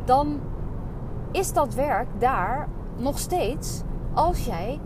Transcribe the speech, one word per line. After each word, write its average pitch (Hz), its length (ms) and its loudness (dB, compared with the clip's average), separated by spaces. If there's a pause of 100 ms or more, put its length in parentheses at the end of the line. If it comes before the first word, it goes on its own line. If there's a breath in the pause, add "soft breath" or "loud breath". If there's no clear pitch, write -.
dan 285 360 4 (880)
is 370 220 0
dat 285 220 2
werk 247 340 0 (100)
daar 233 500 2 (280)
nog 269 220 0
steeds 294 640 -2 (300)
als 349 320 4
jij 202 420 -2